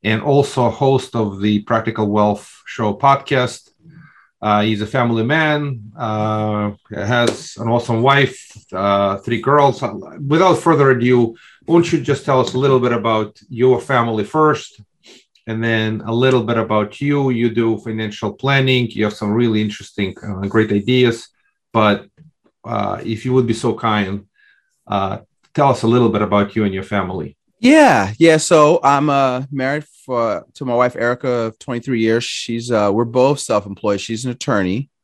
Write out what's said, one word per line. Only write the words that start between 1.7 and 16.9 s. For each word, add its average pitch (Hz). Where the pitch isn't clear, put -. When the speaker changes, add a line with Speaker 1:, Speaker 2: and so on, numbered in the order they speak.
Speaker 1:
Wealth 104
Show 104
podcast. 139
Uh, 104
he's 107
a 107
family 117
man, 147
uh, 107
has 117
an 113
awesome 113
wife, 139
uh, 98
three 117
girls. 143
Without 165
further 143
ado, 120
won't 170
you 156
just 135
tell 131
us 123
a 127
little 135
bit 120
about 110
your 123
family 117
first, 151
and 113
then 110
a 113
little 127
bit 113
about 107